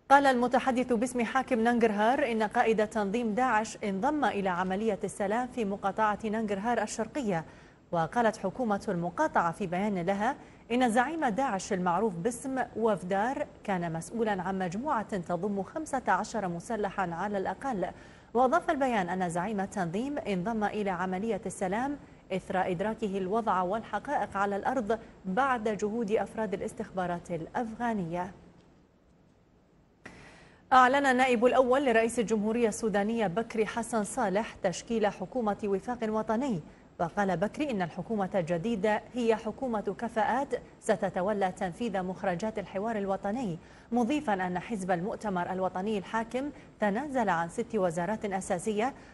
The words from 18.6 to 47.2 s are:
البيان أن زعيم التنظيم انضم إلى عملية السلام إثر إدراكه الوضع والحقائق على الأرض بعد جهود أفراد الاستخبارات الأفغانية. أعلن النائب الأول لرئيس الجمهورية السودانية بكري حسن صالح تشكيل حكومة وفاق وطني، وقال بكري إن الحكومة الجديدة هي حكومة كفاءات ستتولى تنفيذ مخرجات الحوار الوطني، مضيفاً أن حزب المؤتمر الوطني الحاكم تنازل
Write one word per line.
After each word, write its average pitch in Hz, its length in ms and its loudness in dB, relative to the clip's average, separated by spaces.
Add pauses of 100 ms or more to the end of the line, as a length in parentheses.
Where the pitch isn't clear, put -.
البيان 247 380 2
أن 185 200 0
زعيم 185 320 -2
التنظيم 202 580 -4
انضم 208 460 -2
إلى 202 260 -2
عملية 185 560 -2
السلام 214 500 -2 (360)
إثر 185 380 0
إدراكه 196 480 -2
الوضع 190 440 0
والحقائق 208 760 -2
على 202 200 0
الأرض 220 420 0 (260)
بعد 226 440 0
جهود 208 440 -2
أفراد 202 420 0
الاستخبارات 185 760 -4
الأفغانية. 196 1040 -4 (2500)
أعلن 262 340 8
النائب 254 400 6
الأول 262 400 6
لرئيس 226 320 4
الجمهورية 220 500 2
السودانية 208 580 0
بكري 214 400 0
حسن 226 380 -2
صالح 208 580 0
تشكيل 208 440 0
حكومة 202 580 -2
وفاق 202 380 -2
وطني، 220 580 0 (400)
وقال 185 360 0
بكري 226 340 -2
إن 196 120 -2
الحكومة 185 520 -4
الجديدة 190 680 0 (120)
هي 226 220 4
حكومة 214 600 -4
كفاءات 233 500 0 (320)
ستتولى 196 720 0
تنفيذ 190 500 -4
مخرجات 185 560 -2
الحوار 208 400 -4
الوطني، 196 600 -2 (340)
مضيفاً 240 400 2
أن 180 260 -2
حزب 185 320 -4
المؤتمر 185 600 -2
الوطني 185 460 -2
الحاكم 233 520 -4 (300)
تنازل 233 480 0